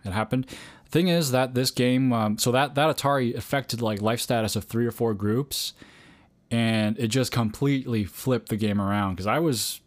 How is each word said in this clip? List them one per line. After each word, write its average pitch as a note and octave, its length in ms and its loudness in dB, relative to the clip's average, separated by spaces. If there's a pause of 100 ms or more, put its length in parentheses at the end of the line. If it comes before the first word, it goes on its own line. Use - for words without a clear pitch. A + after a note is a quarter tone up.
it G2+ 60 -6
happened. A2 360 -2 (420)
Thing F3 200 2
is E3+ 240 2
that B2+ 220 2
this B2+ 160 0
game, B2+ 420 2
um, G#2+ 260 2
so B2 140 2
that, C3+ 240 2
that D3 200 2
Atari C3 400 0
affected, B2 460 -4
like, G#2+ 180 0
life A2+ 200 0
status A2+ 340 0
of G#2 100 -2
three A#2 220 0
or A#2 40 -2
four A2+ 220 0
groups, G#2+ 600 -2 (800)
and A2+ 460 2
it A#2+ 100 0
just B2 240 0
completely B2 720 0
flipped - 440 -4
the A2+ 80 -2
game G2+ 240 0
around, G2 360 0
'cause F#2+ 100 -6
I A#2+ 120 2
was, D3 480 0